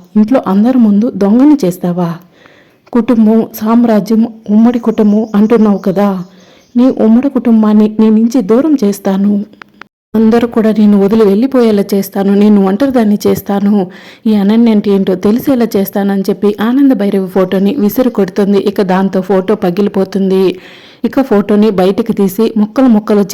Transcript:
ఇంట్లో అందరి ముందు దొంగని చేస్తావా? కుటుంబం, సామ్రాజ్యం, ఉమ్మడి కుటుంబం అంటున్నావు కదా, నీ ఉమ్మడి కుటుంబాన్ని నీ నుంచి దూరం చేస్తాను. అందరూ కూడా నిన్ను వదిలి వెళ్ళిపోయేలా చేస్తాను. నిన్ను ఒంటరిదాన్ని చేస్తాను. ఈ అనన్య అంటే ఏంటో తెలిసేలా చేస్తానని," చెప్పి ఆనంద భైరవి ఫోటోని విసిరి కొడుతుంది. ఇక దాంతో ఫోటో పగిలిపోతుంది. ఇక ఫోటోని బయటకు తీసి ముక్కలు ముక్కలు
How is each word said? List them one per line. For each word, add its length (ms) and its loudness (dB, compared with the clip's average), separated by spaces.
ఇంట్లో 300 2
అందరి 320 0
ముందు 280 2
దొంగని 480 2
చేస్తావా? 460 -4
కుటుంబం, 480 2
సామ్రాజ్యం, 680 0
ఉమ్మడి 280 2
కుటుంబం 460 0
అంటున్నావు 440 2
కదా, 320 -2
నీ 120 2
ఉమ్మడి 280 2
కుటుంబాన్ని 580 2
నీ 100 4
నుంచి 320 0
దూరం 320 0
చేస్తాను. 580 -2
అందరూ 320 2
కూడా 260 0
నిన్ను 280 2
వదిలి 240 2
వెళ్ళిపోయేలా 600 0
చేస్తాను. 400 -2
నిన్ను 320 4
ఒంటరిదాన్ని 600 0
చేస్తాను. 480 -2
ఈ 80 2
అనన్య 360 2
అంటే 200 0
ఏంటో 240 0
తెలిసేలా 520 -2
చేస్తానని," 540 -2
చెప్పి 180 -2
ఆనంద 320 2
భైరవి 360 -2
ఫోటోని 500 0
విసిరి 320 0
కొడుతుంది. 480 -2
ఇక 240 -2
దాంతో 380 -2
ఫోటో 340 -2
పగిలిపోతుంది. 880 -2
ఇక 180 -2
ఫోటోని 480 0
బయటకు 420 -2
తీసి 340 -2
ముక్కలు 320 0
ముక్కలు 460 2